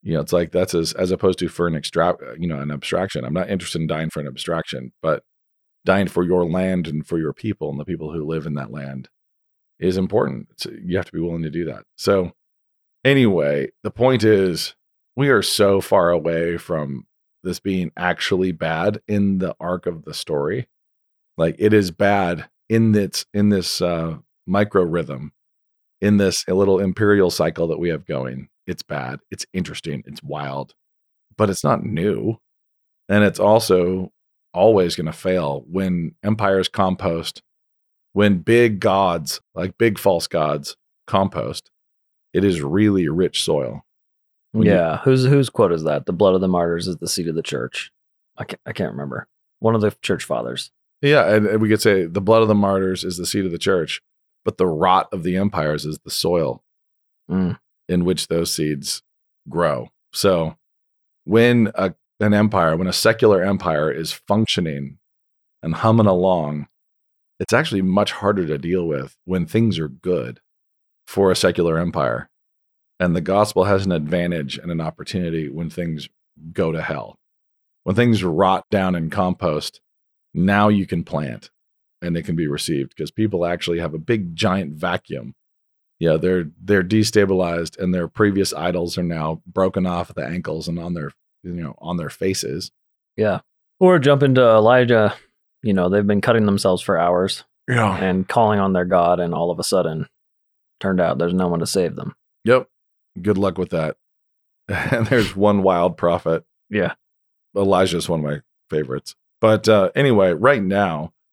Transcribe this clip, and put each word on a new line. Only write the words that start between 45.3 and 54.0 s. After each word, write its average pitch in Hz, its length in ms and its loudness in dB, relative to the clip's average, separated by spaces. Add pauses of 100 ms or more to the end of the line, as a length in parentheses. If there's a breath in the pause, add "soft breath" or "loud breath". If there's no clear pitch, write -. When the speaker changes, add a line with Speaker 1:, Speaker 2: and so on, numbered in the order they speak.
Speaker 2:
quote 101 220 2
is 80 120 -2
that? 76 240 -2
"The 90 60 -4
blood 95 220 4
of 92 60 2
the 95 60 0
martyrs 85 400 0
is 87 100 -6
the 82 100 -10
seed 85 200 -4
of 80 80 -4
the 80 80 -4
church." - 480 -8 (460)
I - 80 -10
can't, - 200 -14
I - 80 -12
can't 73 180 -4
remember. 65 360 -10 (320)
One 113 160 2
of 110 60 2
the 104 100 2 (100)
church - 220 -4
fathers. 62 480 -6 (300)
Speaker 1:
Yeah, 139 320 4
and, 107 140 4
and 107 140 0
we 110 80 2
could 107 120 4
say, 95 240 4
"The 85 160 -4
blood 113 220 4
of 110 40 2
the 104 80 4
martyrs 95 480 0
is 90 140 -6
the 90 100 -6
seed 98 180 -2
of 90 60 -4
the 82 80 -6
church, 90 420 0 (440)